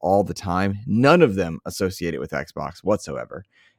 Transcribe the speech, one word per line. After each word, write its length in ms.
all 240
the 100
time. 500
None 380
of 140
them 280
associate 480
it 80
with 120
Xbox 480
whatsoever. 640